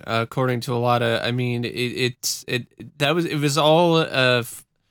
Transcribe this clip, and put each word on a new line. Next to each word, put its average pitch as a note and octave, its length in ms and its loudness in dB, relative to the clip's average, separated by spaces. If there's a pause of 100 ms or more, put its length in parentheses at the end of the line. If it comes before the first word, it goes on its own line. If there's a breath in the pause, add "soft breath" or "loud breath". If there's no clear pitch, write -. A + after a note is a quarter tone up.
uh, A2+ 220 0
according B2+ 320 -2
to B2 140 -4
a - 20 -2
lot A#2+ 240 2
of, A#2 260 0
I A#2+ 60 -2
mean, A#2+ 320 -2
it, A#2 60 -4
it's, A#2+ 760 -4
it, B2 200 -6 (320)
that C#3+ 160 0
was, E3+ 100 0
it D#3 160 -4
was C#3+ 160 0
all, D#3+ 400 4
uh, B2+ 440 2
f-, - 260 -10 (240)